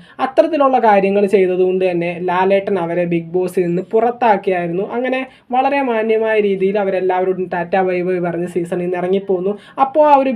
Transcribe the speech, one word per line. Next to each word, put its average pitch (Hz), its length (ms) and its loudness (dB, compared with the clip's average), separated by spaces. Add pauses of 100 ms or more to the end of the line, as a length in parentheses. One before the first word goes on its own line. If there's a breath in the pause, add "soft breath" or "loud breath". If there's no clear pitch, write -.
(200 loud breath)
അത്തരത്തിലുള്ള 285 580 2
കാര്യങ്ങൾ 202 480 4
ചെയ്തതുകൊണ്ട് 185 580 2
തന്നെ 175 240 -2 (200)
ലാലേട്ടൻ 196 500 0
അവരെ 170 340 -2
ബിഗ് 165 200 -2
ബോസിൽ 185 340 0
നിന്ന് 175 160 -2 (100)
പുറത്താക്കിയായിരുന്നു. 196 1000 0
അങ്ങനെ 254 280 -2 (300 loud breath)
വളരെ 269 320 -2
മാന്യമായ 220 580 0
രീതിയിൽ 196 380 0
അവരെല്ലാവരോടും 185 720 -2
ടാറ്റ 175 240 -4 (100)
ബൈ 180 160 -2
ബൈ 185 140 -2 (100)
പറഞ്ഞ് 170 280 -4
സീസണിൽ 175 300 -4
നിന്ന് 180 160 -4
ഇറങ്ങിപ്പോന്നു. 190 520 0 (320 loud breath)
അപ്പോൾ 302 240 2
ആ 294 80 6
ഒരു 269 200 2